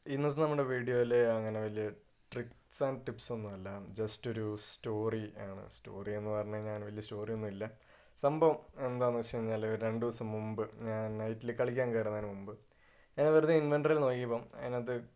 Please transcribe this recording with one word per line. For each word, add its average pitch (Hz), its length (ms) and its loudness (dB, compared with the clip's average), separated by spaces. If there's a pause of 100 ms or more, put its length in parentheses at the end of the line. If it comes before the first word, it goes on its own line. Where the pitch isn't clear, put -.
(160)
ഇന്നത്തെ 143 260 0
നമ്മുടെ 147 280 2
വീഡിയോയില് 120 480 4 (200)
അങ്ങനെ 110 260 -2
വലിയ 107 220 -2 (480)
tricks - 440 -10 (100)
and 135 200 -4
tips 120 180 -10 (100)
ഒന്നുമല്ല, 98 340 -6 (280)
just 110 240 -4 (100)
ഒരു 110 140 -2 (220)
സ്റ്റോറി 110 560 -2 (220)
ആണ്. 98 180 -10 (140)
സ്റ്റോറി 101 420 -8
എന്ന് 107 160 -4
പറഞ്ഞാൽ 104 320 -2
ഞാൻ 107 200 -4
വലിയ 104 180 -8
സ്റ്റോറി 107 320 -6
ഒന്നുമില്ല. 104 300 -4 (560)
സംഭവം 156 320 6 (340)
എന്താന്ന് 123 320 2
വെച്ച് 113 160 -6
കഴിഞ്ഞാല് 110 340 0
ഒരു 107 140 -2
രണ്ട് 113 200 0
ദിവസം 117 300 -4
മുമ്പ് 110 280 -2 (260)
ഞാൻ 110 320 -2
നൈറ്റിൽ 113 380 -4
കളിക്കാൻ 123 360 2
കയറുന്നതിന് 107 380 0
മുമ്പ് 98 200 -10 (640)
ഞാൻ 143 180 6
വെറുതെ 156 260 8
ഇൻവെന്ററിയിൽ 147 440 4
നോക്കിയപ്പം 123 400 0 (140)
അതിനകത്ത് 123 360 -2 (200)